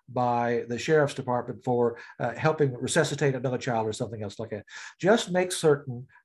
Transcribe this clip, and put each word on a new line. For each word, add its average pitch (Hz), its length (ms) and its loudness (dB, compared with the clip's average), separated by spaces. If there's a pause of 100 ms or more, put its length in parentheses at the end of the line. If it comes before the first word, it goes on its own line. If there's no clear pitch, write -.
by 120 580 0
the 117 120 -4
sheriff's 151 340 4
department 117 500 -4
for, 120 360 2 (200)
uh, 117 160 -2
helping 151 380 2
resuscitate 139 640 0
another 123 220 -2
child 117 280 -2
or 107 80 -2
something 107 300 -8
else 104 160 -10
like 110 100 -8
that. 104 160 -10 (340)
Just 202 320 4
make 180 200 0
certain 139 560 0 (160)